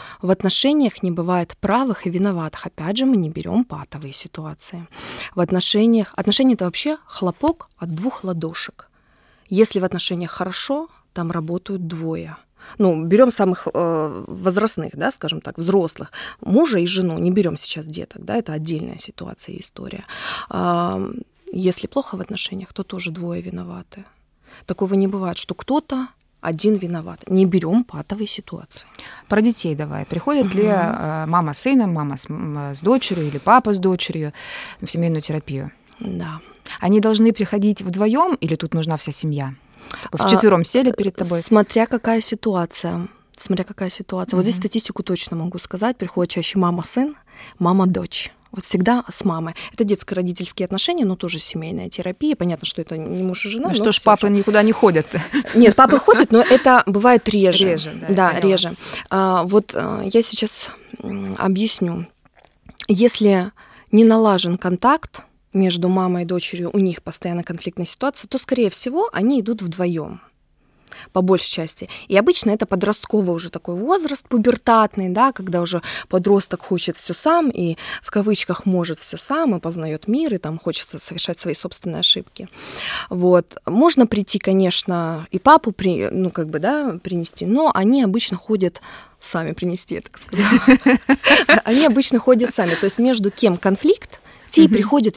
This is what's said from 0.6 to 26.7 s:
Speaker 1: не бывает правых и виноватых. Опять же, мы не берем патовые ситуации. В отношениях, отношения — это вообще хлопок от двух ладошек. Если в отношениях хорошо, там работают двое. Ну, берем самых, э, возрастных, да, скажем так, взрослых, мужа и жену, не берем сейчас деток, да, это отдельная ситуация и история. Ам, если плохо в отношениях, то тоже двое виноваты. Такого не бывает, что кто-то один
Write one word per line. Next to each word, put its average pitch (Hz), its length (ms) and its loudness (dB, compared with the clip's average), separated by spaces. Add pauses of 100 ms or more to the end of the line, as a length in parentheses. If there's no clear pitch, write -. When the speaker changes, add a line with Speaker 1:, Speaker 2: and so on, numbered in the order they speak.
Speaker 1:
не 185 100 0
бывает 175 480 -2
правых 220 460 0
и 180 40 -2
виноватых. 175 560 -2
Опять 175 320 -6
же, 262 80 0
мы 262 100 4
не 165 140 0
берем 170 340 -4
патовые 147 500 -12
ситуации. 165 760 -14 (480)
В 180 40 -2
отношениях, 208 760 2
отношения — 240 400 2
это 190 80 -4
вообще 294 420 -4
хлопок - 640 -4 (100)
от 175 160 -10
двух 196 300 -6
ладошек. 165 640 -8 (600)
Если 202 300 2
в 180 40 0
отношениях 175 480 -4
хорошо, 269 560 -6 (260)
там 170 180 -4
работают 175 560 -6
двое. 160 480 -8 (420)
Ну, 170 260 2
берем 220 260 6
самых, 190 440 0
э, 156 540 -2
возрастных, 185 680 -2
да, 180 160 -2
скажем 156 280 -8
так, - 180 -14
взрослых, 170 540 -2 (280)
мужа 240 380 2
и 175 80 0
жену, 180 320 -2
не 170 140 0
берем 180 260 0
сейчас - 280 -6
деток, - 380 -14
да, - 120 -6
это 196 180 -6
отдельная 156 440 -8
ситуация - 580 -14
и - 40 -14
история. - 440 -12 (460)
Ам, 180 640 -2 (380)
если 185 360 -2
плохо - 280 -6
в 190 40 -10
отношениях, 190 520 -8
то - 120 -10
тоже 180 260 -8
двое 170 320 -8
виноваты. 180 640 -14 (600)
Такого 190 300 -2
не 196 120 4
бывает, 190 300 -4
что - 160 -6
кто-то 262 540 -4 (340)
один 165 340 0